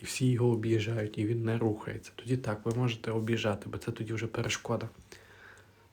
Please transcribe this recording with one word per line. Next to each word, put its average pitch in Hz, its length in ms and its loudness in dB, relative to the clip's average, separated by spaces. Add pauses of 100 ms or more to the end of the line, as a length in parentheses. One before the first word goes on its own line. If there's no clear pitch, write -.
і - 40 -12
всі - 260 2
його 120 200 6
об'їжджають, 110 680 2
і 107 80 2
він 117 180 2
не 113 140 2
рухається. 110 580 -2
Тоді 127 200 -2
так, 107 280 -4
ви 117 100 0
можете 117 360 0
об'їжджати, 110 640 0
бо 101 60 -6
це 120 140 -4
тоді 113 200 -6
вже 113 140 -4
перешкода. 113 640 -2 (1040)